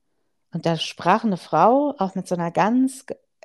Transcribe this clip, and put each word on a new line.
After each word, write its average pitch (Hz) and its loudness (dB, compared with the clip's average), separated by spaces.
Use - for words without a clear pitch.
und 170 -8
da 165 0
sprach - 0
eine 196 0
Frau 254 2
auch 190 -4
mit 190 -8
so 185 -2
einer 170 -4
ganz 247 0
g-, - -12